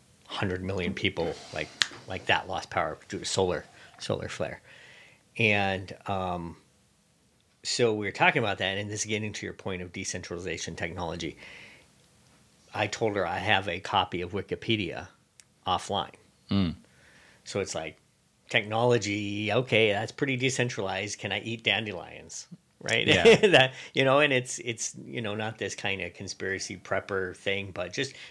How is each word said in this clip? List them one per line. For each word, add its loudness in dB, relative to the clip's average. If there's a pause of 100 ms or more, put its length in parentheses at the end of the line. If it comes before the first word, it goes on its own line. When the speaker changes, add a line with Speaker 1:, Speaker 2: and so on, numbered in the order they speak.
(260)
Speaker 1:
hundred -4
million -2
people 0 (180)
like, -4 (380)
like -8
that 2
lost -6
power 0 (120)
due -6
to -8
solar, 2 (340)
solar -4
flare. -6 (800)
And, 2 (120)
um, -4 (1080)
so 2
we -2
were -4
talking 4
about 0
that, 0
and -6
this -4
is -4
getting -2
to -8
your -8
point -6
of -12
decentralization -6
technology. -6 (1400)
I 0
told 0
her 0
I -2
have 2
a -4
copy 0
of -8
Wikipedia -4 (580)
offline. -2 (360)
Speaker 2:
Mm. 2 (680)
Speaker 1:
So -4
it's -4
like, -8 (500)
technology, 0
okay, 4
that's -2
pretty 0
decentralized. -2
Can -6
I -2
eat -6
dandelions? -2 (340)
Right? 2
Speaker 2:
Yeah. 8
Speaker 1:
<laughs> 6
That, 8 (180)
you 4
know, 6
and 6
it's, 0
it's, -6 (100)
you -8
know, -4
not -6
this -4
kind -4
of -8
conspiracy -8
prepper -4
thing, -4
but -8
just -4 (160)